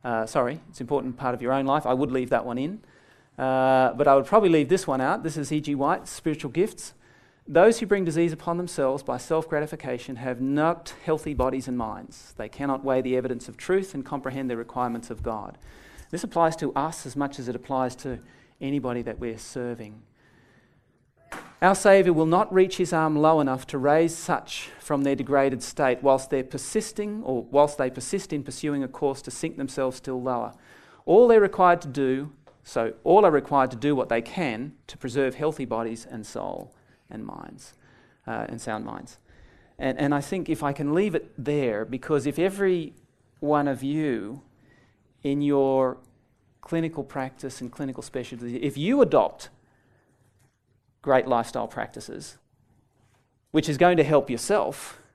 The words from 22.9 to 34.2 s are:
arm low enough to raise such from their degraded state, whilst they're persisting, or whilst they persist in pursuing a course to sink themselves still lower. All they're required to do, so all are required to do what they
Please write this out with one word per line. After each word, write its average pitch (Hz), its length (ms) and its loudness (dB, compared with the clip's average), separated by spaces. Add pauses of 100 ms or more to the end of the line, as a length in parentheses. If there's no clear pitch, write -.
arm 156 240 0
low 156 240 6
enough 131 260 -2
to 147 100 -6
raise 156 380 4
such - 540 -6 (100)
from 143 220 -2
their 139 140 2
degraded 135 480 2
state, 127 400 0
whilst 135 260 4
they're 131 160 0
persisting, 208 800 -6
or 127 200 -4
whilst 147 340 4
they 131 120 0
persist 131 420 -6
in 147 120 -4
pursuing 139 400 -4
a 131 40 -4
course 135 360 -4
to 127 80 -12
sink - 260 -8
themselves 131 400 -4
still 127 240 -8
lower. 120 320 -4 (520)
All 220 220 8
they're 226 140 8
required 180 400 4
to 151 80 -10
do, 135 420 -2 (320)
so 113 300 -2 (100)
all 196 220 8
are 175 60 8
required 139 400 2
to 123 60 -10
do 143 200 0
what 127 100 -2
they 117 140 0